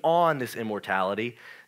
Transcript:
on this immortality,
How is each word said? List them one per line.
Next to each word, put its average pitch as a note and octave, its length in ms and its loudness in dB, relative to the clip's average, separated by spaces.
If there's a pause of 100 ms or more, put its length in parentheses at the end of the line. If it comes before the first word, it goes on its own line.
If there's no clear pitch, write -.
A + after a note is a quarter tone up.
on E3 360 4
this A#2+ 160 -6
immortality, G2+ 840 -2 (300)